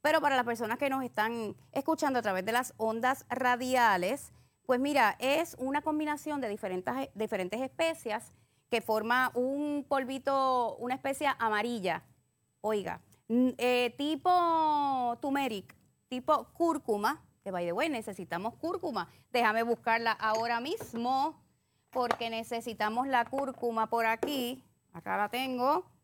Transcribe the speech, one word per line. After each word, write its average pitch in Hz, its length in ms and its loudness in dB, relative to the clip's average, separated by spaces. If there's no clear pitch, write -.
pero 302 180 4
para 294 140 4
las 254 100 4
personas 233 340 -2
que 285 120 2
nos 269 140 0
están 226 500 -2
escuchando 285 460 0
a 226 40 2
través 190 220 0
de 220 80 0
las 240 240 0
ondas 226 520 0
radiales, 247 1040 2
pues 247 140 4
mira, 269 380 4
es 285 400 0
una 269 240 -2
combinación 302 580 -2
de 240 80 -4
diferentes, 208 640 -4
diferentes 208 460 -4
especias 262 720 -4
que 233 100 2
forma 226 540 2
un 277 520 -2
polvito, 262 920 0
una 247 180 -4
especia 269 440 -2
amarilla, 214 640 0
oiga, 208 400 -2
n-, 247 300 2
eh, 247 400 2
tipo 302 1200 2
turmeric, 269 540 -2
tipo 254 440 0
cúrcuma, 285 680 0
que 202 80 -8
by 180 160 -2
the 170 60 -2
way, 254 160 0
necesitamos 202 680 -6
cúrcuma. 311 540 -4
Déjame 226 320 4
buscarla 233 480 0
ahora 226 480 0
mismo, 269 760 -2
porque 240 400 -2
necesitamos 226 760 -2
la 247 160 4
cúrcuma 240 640 -2
por 233 180 2
aquí. 247 560 -2
Acá 190 240 -4
la 208 120 0
tengo. 262 560 0